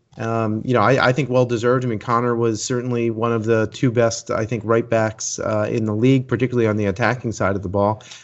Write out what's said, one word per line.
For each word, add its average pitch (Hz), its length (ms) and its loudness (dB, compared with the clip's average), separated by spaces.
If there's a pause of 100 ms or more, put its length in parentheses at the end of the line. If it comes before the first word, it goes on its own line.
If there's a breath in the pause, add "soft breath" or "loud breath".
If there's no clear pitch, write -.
(180)
Um, 113 460 -2
you 127 100 -2
know, 117 60 4
I, 113 280 4
I 127 40 4
think 127 180 -2
well 127 160 4
deserved. 120 380 0
I 127 60 -2
mean, 107 100 -4
Connor 120 380 0
was 117 260 0
certainly 120 460 -2
one 113 240 -2
of 113 100 -2
the 110 300 2
two 131 180 0
best, 117 400 0
I 113 140 -2
think, 110 200 -4
right 117 240 0
backs, 110 500 -2
uh, 107 300 -2
in 113 140 -2
the 107 100 -2
league, 127 360 2
particularly 120 380 0
on 107 100 2
the 107 80 0
attacking 113 480 -2
side 98 240 0
of 95 60 -8
the 98 40 -4
ball. 101 340 0 (220 loud breath)